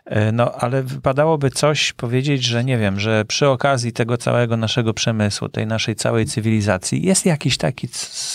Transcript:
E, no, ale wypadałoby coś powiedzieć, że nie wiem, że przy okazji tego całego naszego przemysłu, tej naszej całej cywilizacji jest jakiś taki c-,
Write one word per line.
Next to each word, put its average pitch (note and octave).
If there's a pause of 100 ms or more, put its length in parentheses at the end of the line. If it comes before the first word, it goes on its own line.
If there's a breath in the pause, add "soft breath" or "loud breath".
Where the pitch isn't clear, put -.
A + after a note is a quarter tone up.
E, G#2+
no, A#2+
ale B2+
wypadałoby C#3
coś -
powiedzieć, C3
że A#2+
nie C3
wiem, G2+
że G#2+
przy C#3+
okazji B2+
tego A#2+
całego A#2+
naszego A2+
przemysłu, G#2+
tej A2
naszej A2
całej A#2
cywilizacji G#2+
jest F#3+
jakiś D3
taki -
c-, - (280)